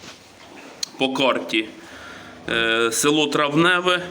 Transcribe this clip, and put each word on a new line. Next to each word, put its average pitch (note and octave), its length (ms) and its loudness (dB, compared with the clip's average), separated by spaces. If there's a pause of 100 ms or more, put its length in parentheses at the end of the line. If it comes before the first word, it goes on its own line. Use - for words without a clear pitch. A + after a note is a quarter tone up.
(1000)
по C3 140 0
карті, A#2+ 520 0 (840)
е, A2+ 440 2
село D3 340 2
Травневе F3 840 2